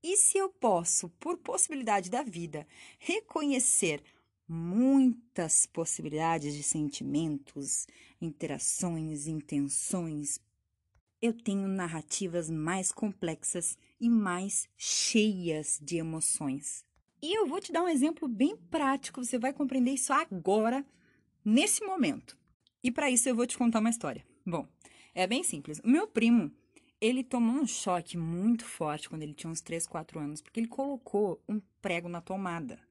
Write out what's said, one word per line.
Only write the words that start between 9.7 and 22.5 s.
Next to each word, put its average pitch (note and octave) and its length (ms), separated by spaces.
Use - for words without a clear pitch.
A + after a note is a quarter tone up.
eu A#3 80
tenho G3 380
narrativas E3+ 800
mais E3 420
complexas - 840
e A#3 120
mais G3 680
cheias F3+ 1040
de D3 140
emoções. D#3+ 880
E D#4+ 180
eu G4 80
vou E4+ 140
te - 100
dar E4 100
um F#4 60
exemplo D#4 400
bem B3+ 300
prático, C#4 680
você A#3 160
vai C4 140
compreender C4 380
isso C#4 200
agora, A3+ 760
nesse C#4+ 420
momento. F4 520